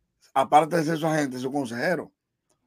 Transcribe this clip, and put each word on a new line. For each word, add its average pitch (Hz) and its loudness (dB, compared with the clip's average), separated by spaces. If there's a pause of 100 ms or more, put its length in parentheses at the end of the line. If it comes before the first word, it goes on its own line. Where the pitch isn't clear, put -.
(340)
aparte 147 4
de 165 2
ser 156 -2
su 156 -2
agente, 147 -2
es 123 -8
su 131 -4
consejero. 135 -4 (540)